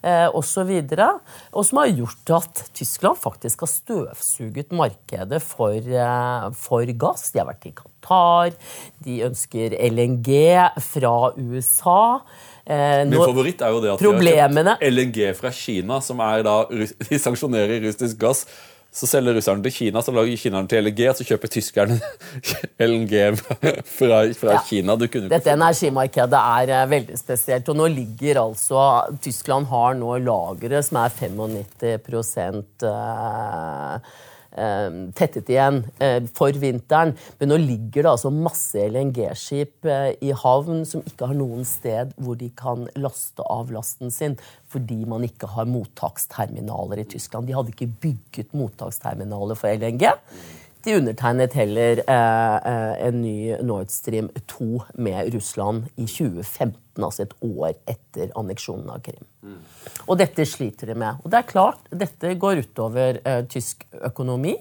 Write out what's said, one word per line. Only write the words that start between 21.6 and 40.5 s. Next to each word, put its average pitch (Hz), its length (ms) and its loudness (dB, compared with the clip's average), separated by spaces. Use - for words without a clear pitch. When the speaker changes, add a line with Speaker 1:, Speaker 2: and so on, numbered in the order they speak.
Speaker 2:
<laughs> - 400 -8
L 117 140 4
N 113 120 0
G 104 300 4
fra, 117 960 2
fra 113 220 2
Speaker 1:
Ja. 107 100 4
Speaker 2:
Kina. 101 320 2
Du 117 100 2
kunne 110 200 -4
ikke 156 100 2
Speaker 1:
Dette 156 160 4
Speaker 2:
få 147 60 4
Speaker 1:
energimarkedet 135 840 4
er, 120 300 4
eh, 135 160 4
veldig 117 340 0
spesielt, 127 480 -2
og 147 80 0
nå 160 160 4
ligger 127 480 0
altså, 131 800 2
Tyskland 135 460 -2
har 123 280 2
nå 123 300 -4
lagre 110 580 -2
som 139 220 -2
er 117 80 0
femognitti 107 840 -6
prosent, 107 760 -6
eh, 107 1160 -6
eh, 101 340 -4
tettet - 400 -2
igjen, 135 320 2
eh, 127 200 2
for 143 200 2
vinteren. 143 600 0
Men 143 120 0
nå 151 100 4
ligger 117 400 -2
det 151 160 6
altså 135 160 -2
masse 156 480 -2
L 107 160 0
N 135 160 0
G-skip, 139 720 -6
eh, 139 380 0
i 139 100 -2
havn 151 540 0